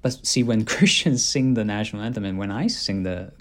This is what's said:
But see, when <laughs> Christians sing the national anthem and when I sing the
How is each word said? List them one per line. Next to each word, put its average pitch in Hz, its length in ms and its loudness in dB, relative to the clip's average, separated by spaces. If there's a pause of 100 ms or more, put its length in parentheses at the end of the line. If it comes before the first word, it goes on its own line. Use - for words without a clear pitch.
But - 240 -2
see, 127 160 2
when 113 220 2
<laughs> - 20 -2
Christians - 580 2
sing 131 300 2
the 110 100 0
national 104 380 -4
anthem 113 220 -4
and 95 120 -2
when 98 140 -4
I 131 160 -2
sing 98 380 -2
the 92 360 -6